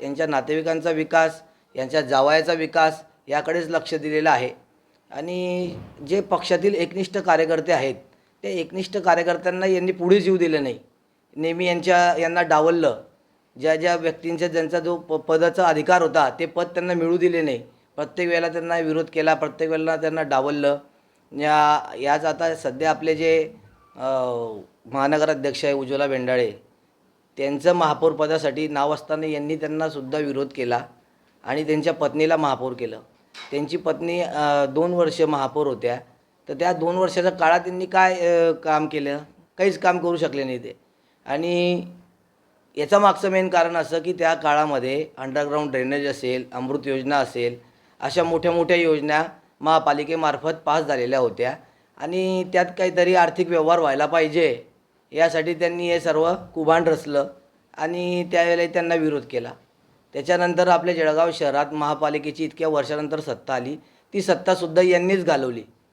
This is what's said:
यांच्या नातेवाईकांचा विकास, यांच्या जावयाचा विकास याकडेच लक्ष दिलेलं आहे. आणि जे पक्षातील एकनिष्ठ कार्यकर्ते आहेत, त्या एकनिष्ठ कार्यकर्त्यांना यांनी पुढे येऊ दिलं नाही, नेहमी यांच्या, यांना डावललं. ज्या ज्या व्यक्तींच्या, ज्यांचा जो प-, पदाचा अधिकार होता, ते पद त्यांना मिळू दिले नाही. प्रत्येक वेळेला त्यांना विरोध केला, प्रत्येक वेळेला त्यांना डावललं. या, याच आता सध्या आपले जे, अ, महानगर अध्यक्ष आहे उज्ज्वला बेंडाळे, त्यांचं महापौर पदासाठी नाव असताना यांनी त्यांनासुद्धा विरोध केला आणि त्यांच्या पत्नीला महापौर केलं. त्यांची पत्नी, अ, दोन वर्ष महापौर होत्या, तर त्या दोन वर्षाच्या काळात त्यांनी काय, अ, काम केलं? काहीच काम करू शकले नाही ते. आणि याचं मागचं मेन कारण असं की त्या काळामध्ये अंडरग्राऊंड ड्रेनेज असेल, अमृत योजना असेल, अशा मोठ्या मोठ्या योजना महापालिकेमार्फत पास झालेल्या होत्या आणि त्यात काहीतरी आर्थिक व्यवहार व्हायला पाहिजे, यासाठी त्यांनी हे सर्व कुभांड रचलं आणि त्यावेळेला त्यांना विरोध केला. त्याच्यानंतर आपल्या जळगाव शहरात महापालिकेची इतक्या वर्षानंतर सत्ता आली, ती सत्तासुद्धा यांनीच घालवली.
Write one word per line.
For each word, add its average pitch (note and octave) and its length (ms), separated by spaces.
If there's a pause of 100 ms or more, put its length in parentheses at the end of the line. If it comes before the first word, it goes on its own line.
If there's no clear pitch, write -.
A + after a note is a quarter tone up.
यांच्या C#3+ 240
नातेवाईकांचा D#3 640
विकास, D#3+ 500 (340)
यांच्या C3 260
जावयाचा C#3+ 520
विकास D#3+ 480 (260)
याकडेच D#3 400
लक्ष E3 280
दिलेलं D#3 340
आहे. B2+ 200 (640)
आणि F3+ 640 (320)
जे F#3+ 140
पक्षातील F#3 540
एकनिष्ठ F3 420
कार्यकर्ते D#3+ 540
आहेत, C3+ 240 (460)
त्या G3+ 100
एकनिष्ठ F#3 460
कार्यकर्त्यांना F3 680
यांनी F#3 260
पुढे F#3 300
येऊ F#3 160
दिलं D#3 260
नाही, A#2+ 160 (560)
नेहमी E3 300
यांच्या, F3 520
यांना E3+ 240
डावललं. D#3+ 600 (600)
ज्या D#3 140
ज्या F3 200
व्यक्तींच्या, E3 520
ज्यांचा E3 320
जो E3+ 180
प-, D#3+ 160
पदाचा E3 520
अधिकार E3 360
होता, D3+ 280 (100)
ते E3+ 60
पद F3 200
त्यांना F3 280
मिळू E3+ 240
दिले E3+ 240
नाही. C3 220 (320)
प्रत्येक D3+ 320
वेळेला E3+ 200
त्यांना E3+ 320
विरोध D#3+ 260
केला, D#3 280
प्रत्येक D#3 360
वेळेला D#3+ 260
त्यांना D#3+ 260
डावललं. C#3+ 560 (540)
या, D3+ 600 (100)
याच D3 240
आता D#3+ 300
सध्या D3 340
आपले D#3 260
जे, D#3+ 380 (420)
अ, B2+ 120 (760)
महानगर C#3+ 440
अध्यक्ष C#3 360
आहे C#3+ 80
उज्ज्वला C#3 340
बेंडाळे, B2+ 440 (840)
त्यांचं C#3+ 360
महापौर D#3+ 380
पदासाठी D3+ 560
नाव D3 260
असताना D#3 320
यांनी D3+ 300
त्यांनासुद्धा D3+ 600
विरोध C#3 380
केला B2 300 (580)
आणि C#3+ 200
त्यांच्या D#3 300
पत्नीला D#3 440
महापौर C3 360
केलं. A2+ 260 (520)
त्यांची D3 260
पत्नी, E3+ 440
अ, D3 480
दोन D#3+ 240
वर्ष E3 280
महापौर D3 460
होत्या, A#2+ 320 (500)
तर C#3+ 40
त्या E3+ 200
दोन E3+ 220
वर्षाच्या F#3 360
काळात F3 280
त्यांनी F3+ 260
काय, F#3 340
अ, E3+ 320
काम D#3 360
केलं? C#3+ 300 (400)
काहीच F#3 220
काम F3+ 200
करू E3+ 180
शकले C#3 260
नाही B2+ 140
ते. G#2+ 220 (460)
आणि F3 600 (880)
याचं D3+ 240
मागचं G3 300
मेन F#3 200
कारण E3+ 260
असं E3 240
की E3+ 140
त्या E3 200
काळामध्ये D3 720 (100)
अंडरग्राऊंड C#3+ 540
ड्रेनेज C3+ 360
असेल, B2+ 360 (100)
अमृत C3 320
योजना C3+ 320
असेल, A#2+ 500 (320)
अशा C#3 240
मोठ्या E3 280
मोठ्या E3+ 260
योजना D3+ 460 (380)
महापालिकेमार्फत D#3 920 (120)
पास D#3 180
झालेल्या C3 360
होत्या A#2 360 (420)
आणि F#3 460
त्यात F3+ 220 (120)
काहीतरी F3+ 380
आर्थिक F3 340
व्यवहार E3+ 300
व्हायला D3 260
पाहिजे, D#3 580 (480)
यासाठी E3 420
त्यांनी F3 360
हे E3+ 100
सर्व E3 340 (220)
कुभांड D#3+ 340
रचलं C#3+ 380 (500)
आणि F3 540
त्यावेळेला E3+ 340
त्यांना E3+ 300
विरोध D3+ 340
केला. B2 220 (600)
त्याच्यानंतर F3 540
आपल्या F3 280
जळगाव D#3+ 380
शहरात C#3+ 400
महापालिकेची D3+ 720
इतक्या D#3+ 220
वर्षानंतर D3+ 520
सत्ता C3+ 340
आली, B2+ 220 (380)
ती G3+ 80
सत्तासुद्धा F3+ 600
यांनीच F3+ 440
घालवली. C3 380 (300)